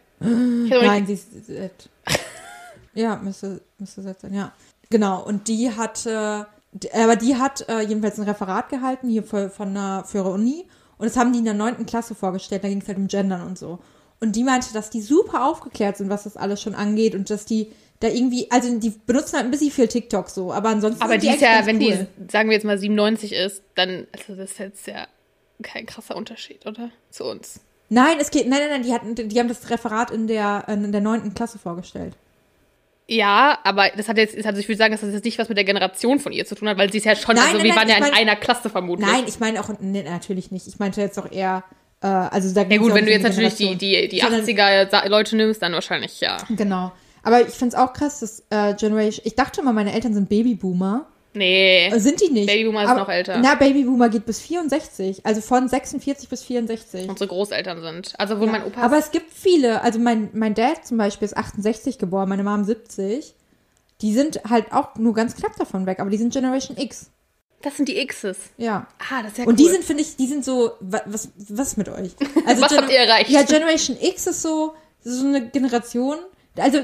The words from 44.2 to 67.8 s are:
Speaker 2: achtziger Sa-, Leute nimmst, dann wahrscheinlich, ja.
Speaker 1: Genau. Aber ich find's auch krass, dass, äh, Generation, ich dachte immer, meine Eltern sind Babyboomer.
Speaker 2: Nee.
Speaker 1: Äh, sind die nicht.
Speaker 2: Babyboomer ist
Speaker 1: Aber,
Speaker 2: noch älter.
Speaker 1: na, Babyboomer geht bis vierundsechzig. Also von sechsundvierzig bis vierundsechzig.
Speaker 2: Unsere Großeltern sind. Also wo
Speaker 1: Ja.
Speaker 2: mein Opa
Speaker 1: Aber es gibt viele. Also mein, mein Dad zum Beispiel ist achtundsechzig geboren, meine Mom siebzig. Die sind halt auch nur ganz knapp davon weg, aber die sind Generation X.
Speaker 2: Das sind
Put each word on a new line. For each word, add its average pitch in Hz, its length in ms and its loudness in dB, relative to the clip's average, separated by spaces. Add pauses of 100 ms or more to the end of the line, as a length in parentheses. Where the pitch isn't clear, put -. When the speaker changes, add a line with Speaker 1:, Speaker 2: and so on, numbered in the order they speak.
Speaker 2:
achtziger 202 500 4
Sa-, 208 160 2
Leute 214 280 2
nimmst, 220 280 2
dann 175 100 -2
wahrscheinlich, 160 480 -6
ja. 92 160 -2 (140)
Speaker 1:
Genau. 190 400 -2 (320)
Aber 233 240 8
ich - 80 -12
find's 247 180 -2
auch 262 200 2
krass, 294 260 -6
dass, - 320 -12
äh, 208 240 0
Generation, 214 500 -2
ich 220 100 -6
dachte - 260 -2
immer, 262 120 2
meine 208 200 0
Eltern 226 200 -2
sind 196 160 0
Babyboomer. 202 800 0 (260)
Speaker 2:
Nee. 185 560 6
Speaker 1:
Äh, 226 100 4
sind 285 220 2
die 370 100 4
nicht. 208 160 2
Speaker 2:
Babyboomer 214 360 2
ist 208 60 2
Speaker 1:
Aber, 220 120 4
Speaker 2:
noch 196 80 -4
älter. 185 300 -2
Speaker 1:
na, 262 160 6
Babyboomer 262 540 4
geht 214 160 -2
bis 220 160 -8
vierundsechzig. 294 840 -6
Also 220 160 0
von 254 280 2
sechsundvierzig 277 580 -6
bis 247 160 -10
vierundsechzig. 226 640 -6
Speaker 2:
Unsere 196 200 -4
Großeltern 185 540 -4
sind. 165 360 -12
Also 208 220 -2
wo 220 60 2
Speaker 1:
Ja. 220 60 2
Speaker 2:
mein 214 140 -2
Opa 208 160 -6
Speaker 1:
Aber 247 160 4
es 302 140 0
gibt 330 200 -6
viele. 277 500 4
Also 226 180 0
mein, 226 340 0
mein 220 220 0
Dad 269 320 0
zum 240 100 -2
Beispiel 208 300 0
ist - 100 -6
achtundsechzig - 640 -4
geboren, 196 300 -2
meine 196 140 -2
Mom 208 200 0
siebzig. 220 720 -6 (640)
Die 214 120 0
sind 285 360 0
halt 226 240 2
auch 277 220 -2
nur 226 180 2
ganz 220 220 -2
knapp 427 220 -6
davon 190 280 -4
weg, 185 140 -4
aber 202 100 -4
die 208 80 0
sind 233 160 0
Generation 262 440 -2
X. - 340 -10 (500)
Speaker 2:
Das 285 140 -6
sind 277 140 0